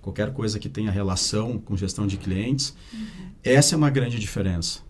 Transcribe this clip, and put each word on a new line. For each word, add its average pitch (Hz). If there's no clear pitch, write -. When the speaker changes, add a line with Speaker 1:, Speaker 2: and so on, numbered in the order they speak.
Speaker 1:
qualquer 101
coisa 107
que -
tenha 107
relação 101
com 104
gestão 95
de 95
clientes, 113
Speaker 2:
Uhum. 220
Speaker 1:
essa 139
é -
uma 147
grande 127
diferença 92